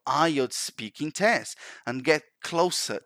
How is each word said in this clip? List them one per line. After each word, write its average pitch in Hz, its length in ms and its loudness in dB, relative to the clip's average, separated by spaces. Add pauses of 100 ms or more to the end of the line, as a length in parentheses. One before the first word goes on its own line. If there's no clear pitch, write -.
ielts 139 460 2
speaking - 580 -8
test 190 440 0 (300)
and 127 180 -4
get 151 200 4 (200)
closer 170 640 0